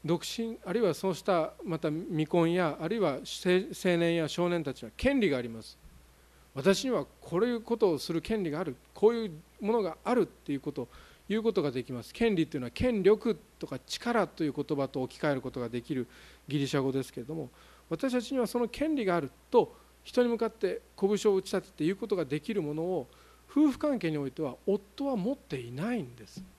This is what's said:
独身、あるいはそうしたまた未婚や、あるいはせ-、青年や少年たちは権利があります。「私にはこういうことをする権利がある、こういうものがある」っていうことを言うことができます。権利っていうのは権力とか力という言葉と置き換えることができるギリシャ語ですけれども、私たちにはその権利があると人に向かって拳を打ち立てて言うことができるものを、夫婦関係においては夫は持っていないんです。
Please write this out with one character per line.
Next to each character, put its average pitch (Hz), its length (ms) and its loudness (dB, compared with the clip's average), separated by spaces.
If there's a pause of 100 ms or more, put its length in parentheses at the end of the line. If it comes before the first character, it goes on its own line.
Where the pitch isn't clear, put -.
独 160 180 0
身、 226 420 -6
あ - 80 -6
る 240 80 0
い - 20 4
は 175 120 4
そ 190 160 -2
う 165 40 -2
し - 80 -10
た 170 300 2 (120)
ま 165 140 -4
た 156 120 0
未 156 360 -2
婚 170 260 4
や、 170 280 2
あ 160 80 -4
る 226 80 -2
い - 20 -2
は 147 260 0
せ-、 185 480 0
青 180 260 0
年 170 180 2
や 156 120 0
少 175 200 0
年 170 160 0
た 135 100 -4
ち - 100 -14
は 110 120 -12
権 269 240 4
利 190 100 4
が 131 80 0
あ 120 40 -4
り 120 60 -6
ま 113 140 -12
す。 - 160 -18 (760)
「私 180 300 4
に 262 60 0
は 165 160 0 (140)
こ - 180 -2
う 226 80 4
い 247 60 2
う 233 80 -2
こ 226 160 -2
と 196 160 6
を 139 60 0
す - 140 -6
る 165 80 0
権 214 220 -2
利 165 80 -2
が 147 80 -4
あ 185 60 -4
る、 135 120 -6 (180)
こ 208 140 6
う 233 60 6
い 226 120 -2
う 170 60 -8 (280)
も 220 140 0
の 226 80 2
が 165 220 -4
あ 226 100 0
る」 233 80 4
っ - 40 2
て - 260 -10
い 139 40 -2
う 131 40 -6
こ 147 120 -6
と 131 100 -8
を 117 60 -8 (400)
言 214 100 0
う 220 40 -2
こ 220 100 2
と 180 100 2
が 143 80 0
で 123 140 -4
き 131 80 -10
ま 120 100 -6
す。 - 100 -16
権 226 220 2
利 165 80 2
っ 147 40 2
て - 100 -8
い - 20 -2
う 123 40 -4
の - 20 -6
は - 80 -6
権 233 320 0
力 208 340 4 (220)
と 156 80 -8
か 131 180 -8
力 233 400 0
と - 160 -6
い 151 60 2
う 131 40 -2
言 147 240 -4
葉 135 120 0
と 131 140 -6
置 - 160 -8
き - 40 -6
換 151 80 2
え 139 60 2
る 127 40 -4
こ 123 120 -8
と 131 80 -8
が 117 80 -4
で 120 140 -4
き 151 120 -6
る 123 140 -4 (400)
ギ 143 100 -2
リ 139 80 0
シ 147 100 -2
ャ 139 60 2
語 135 80 0
で 135 140 -2
す - 80 -14
け 131 80 -12
れ 117 60 -12
ど 151 80 -10
も、 147 140 -8 (400)
私 240 240 -2
た 247 80 2
ち 233 120 -10
に 262 80 0
は 220 80 0
そ 240 100 -4
の 240 80 2
権 294 300 -2
利 240 80 -2
が 185 100 2
あ 170 60 2
る 135 100 -6 (220)
と 220 200 4 (300)
人 - 220 2
に 240 40 2
向 233 80 0
か 226 100 -2
っ 220 40 -2
て 185 320 -4 (160)
拳 196 120 2
を 202 260 4
打 185 60 2
ち - 140 -4
立 175 40 2 (100)
て - 80 -20
て 151 60 0
言 185 100 2
う - 20 -4
こ - 120 -6
と 208 80 2
が 165 80 0
で 143 160 -4
き 233 120 -6
る 202 80 0
も 147 140 -4
の 156 80 -4
を、 170 240 -2 (480)
夫 294 160 6
婦 - 80 -6
関 285 200 0
係 165 120 0
に 151 60 -2
お 143 100 -2
い 131 60 -6
て - 80 -10
は 139 160 -4 (100)
夫 202 400 -2
は 269 80 0
持 220 200 0
っ - 20 -6
て - 240 -8
い 120 120 -12
な 196 220 -2
い 220 60 -2
ん 123 160 -10
で 107 100 -20
す。 - 160 -16 (160)